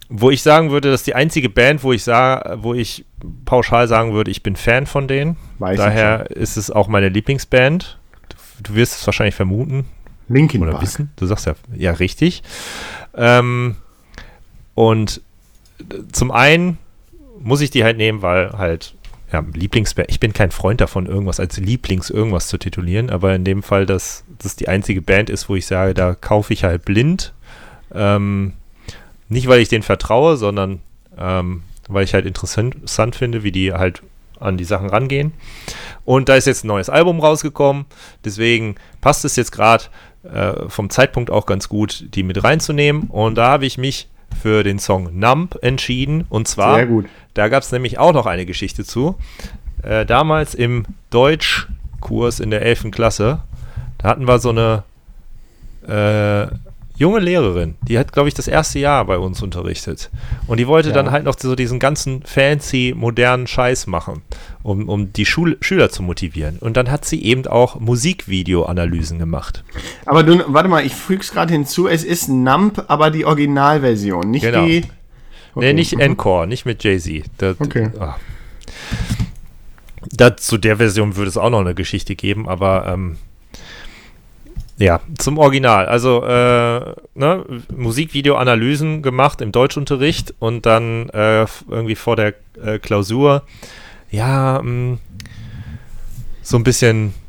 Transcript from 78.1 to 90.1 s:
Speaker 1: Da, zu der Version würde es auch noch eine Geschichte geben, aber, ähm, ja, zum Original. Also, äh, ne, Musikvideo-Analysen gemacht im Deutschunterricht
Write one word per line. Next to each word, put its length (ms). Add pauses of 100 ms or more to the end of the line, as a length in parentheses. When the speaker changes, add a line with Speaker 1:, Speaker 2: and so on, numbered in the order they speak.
Speaker 1:
Da, 260
zu 200
der 200
Version 380
würde 140
es 80
auch 120
noch 120
eine 120
Geschichte 420
geben, 320
aber, 400
ähm, 300 (1600)
ja, 220 (180)
zum 200
Original. 500
Also, 360
äh, 680 (220)
ne, 300 (300)
Musikvideo-Analysen 1300
gemacht 400
im 100
Deutschunterricht 880